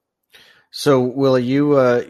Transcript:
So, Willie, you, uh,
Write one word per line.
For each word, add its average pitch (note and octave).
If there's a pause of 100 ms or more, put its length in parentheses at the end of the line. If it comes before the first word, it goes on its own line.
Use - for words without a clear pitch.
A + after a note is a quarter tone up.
(720)
So, C#3
Willie, C3
you, C#3+
uh, B2